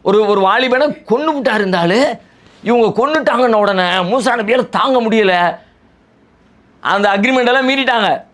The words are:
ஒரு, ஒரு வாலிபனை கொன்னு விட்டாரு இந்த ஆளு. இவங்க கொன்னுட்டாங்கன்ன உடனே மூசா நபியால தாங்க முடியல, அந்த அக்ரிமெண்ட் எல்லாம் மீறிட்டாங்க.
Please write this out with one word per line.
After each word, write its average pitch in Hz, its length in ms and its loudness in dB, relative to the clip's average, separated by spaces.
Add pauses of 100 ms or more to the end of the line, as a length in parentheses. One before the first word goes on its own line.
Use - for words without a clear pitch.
ஒரு, 208 240 2
ஒரு 202 160 2
வாலிபனை 247 460 2
கொன்னு 294 460 -4
விட்டாரு 214 320 -2
இந்த 180 140 -2
ஆளு. 208 400 0 (440)
இவங்க 233 240 2
கொன்னுட்டாங்கன்ன 247 680 0
உடனே 202 300 0
மூசா 190 520 0
நபியால 226 340 -4
தாங்க 247 320 0
முடியல, 190 540 0 (1200)
அந்த 202 300 0
அக்ரிமெண்ட் 247 360 0
எல்லாம் 254 240 0
மீறிட்டாங்க. 240 520 -2 (120)